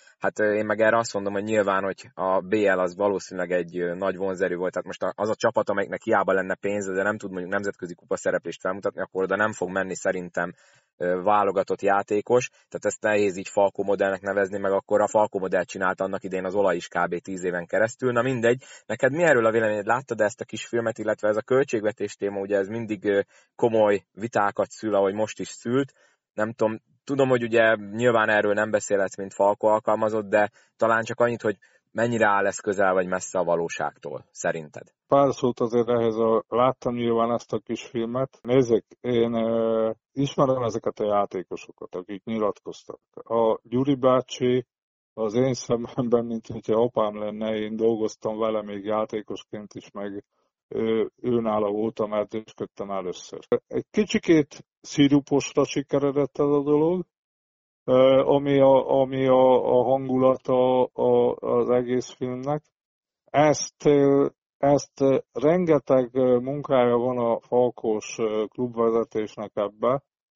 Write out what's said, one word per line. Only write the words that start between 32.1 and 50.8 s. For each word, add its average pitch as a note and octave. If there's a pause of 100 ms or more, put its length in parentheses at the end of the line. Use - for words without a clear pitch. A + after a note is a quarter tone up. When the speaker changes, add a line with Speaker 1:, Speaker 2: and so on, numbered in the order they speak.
Speaker 1:
áll G2+
ez G2
közel F#2+
vagy F#2
messze F#2
a F2+
valóságtól, D#2+
szerinted? D#2+ (200)
Speaker 2:
Pár C#3
szót -
azért A#2+
ehhez A#2
a, A2+
láttam B2
nyilván A#2
ezt -
a A2
kis -
filmet. A#2+
Nézzék, A#2+ (160)
én, A#2
ö, A2+ (200)
ismerem C3+
ezeket G#2+
a A2
játékosokat, G2+
akik F#2
nyilatkoztak. G#2+ (140)
A A2+
Gyuri C3+
bácsi B2+ (480)
az A2
én B2+
szememben, A#2+
mint A#2
hogyha A2
apám G#2+
lenne, G#2+
én G#2+
dolgoztam A2
vele A2
még G#2
játékosként G#2+
is, -
meg, G2+ (440)
ö, A2+ (160)